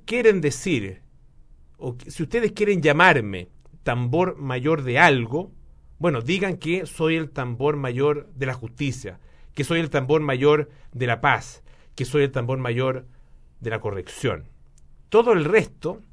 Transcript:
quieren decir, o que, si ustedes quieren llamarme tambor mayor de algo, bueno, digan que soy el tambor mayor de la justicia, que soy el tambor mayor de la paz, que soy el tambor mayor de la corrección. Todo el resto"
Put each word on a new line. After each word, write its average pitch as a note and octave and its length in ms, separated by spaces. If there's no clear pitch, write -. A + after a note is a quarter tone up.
quieren A3 340
decir, C3+ 640
o B2+ 200
que, - 140
si - 140
ustedes A3+ 280
quieren G3+ 300
llamarme C#3+ 680
tambor B2+ 520
mayor C#3 460
de B2+ 160
algo, C#3+ 540
bueno, D3+ 240
digan F3+ 340
que F3 300
soy D#3+ 300
el D#3 140
tambor C3+ 460
mayor C#3 580
de C3 120
la C3 80
justicia, A2+ 640
que D3 100
soy E3 160
el D#3 100
tambor D3 300
mayor D3 500
de A#2+ 140
la A#2 140
paz, - 420
que C3+ 80
soy C#3+ 200
el C#3 80
tambor C3 260
mayor B2+ 480
de A#2 100
la A2 100
corrección. G2 680
Todo A#3 240
el E3+ 120
resto" F3+ 560